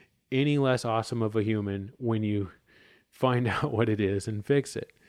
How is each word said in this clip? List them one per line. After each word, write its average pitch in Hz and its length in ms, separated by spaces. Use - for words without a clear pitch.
any 143 260
less 131 260
awesome 113 380
of 110 140
a 110 60
human 101 560
when 113 260
you 101 260
find 123 380
<laughs> 95 60
out 147 180
what 113 160
it 107 120
is 98 280
and 104 160
fix 143 320
it. - 160